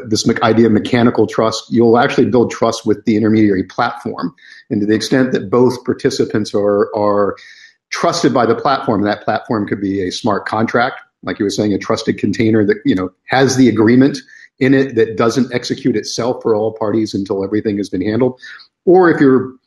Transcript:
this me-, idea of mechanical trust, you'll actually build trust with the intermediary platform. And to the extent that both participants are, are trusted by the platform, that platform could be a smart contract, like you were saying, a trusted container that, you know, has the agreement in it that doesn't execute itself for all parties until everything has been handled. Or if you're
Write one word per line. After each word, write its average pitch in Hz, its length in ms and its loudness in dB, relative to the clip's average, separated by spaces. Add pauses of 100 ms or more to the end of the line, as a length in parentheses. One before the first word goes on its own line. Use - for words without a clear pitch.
this 107 200 -4
me-, 117 160 2
idea 113 220 4
of 110 80 4
mechanical 113 540 2
trust, - 440 -4
you'll 117 280 4
actually 135 260 2
build 110 260 2
trust - 360 -4
with 104 180 -2
the 110 120 2
intermediary 107 480 2
platform. - 720 -6 (360)
And 104 100 -2
to 101 60 -2
the 107 80 2
extent 127 380 0
that - 180 -4
both 123 340 2
participants - 680 -2
are, 101 420 2
are 101 400 0 (540)
trusted 156 420 0
by 117 140 2
the 113 80 2
platform, 113 480 -2
that 104 220 -2
platform 107 420 -4
could - 140 -6
be 98 280 -4
a - 20 -6
smart 101 360 -2
contract, 120 540 -2 (220)
like 92 160 -6
you 107 60 -2
were 98 60 0
saying, 104 240 0
a 90 40 -2
trusted - 380 -4
container 110 480 0
that, 104 220 2
you 127 80 2
know, 92 180 -4 (140)
has 127 320 2
the 131 100 6
agreement 120 520 4 (380)
in 131 140 2
it 135 220 0
that 110 240 0
doesn't 117 340 0
execute 123 440 -4
itself 127 460 -6
for 113 120 0
all 107 240 -2
parties 110 340 -2
until 98 320 -4
everything 104 320 -4
has 98 140 -6
been - 120 -4
handled. 117 380 -2 (440)
Or 180 260 6
if 131 100 0
you're 131 320 4 (140)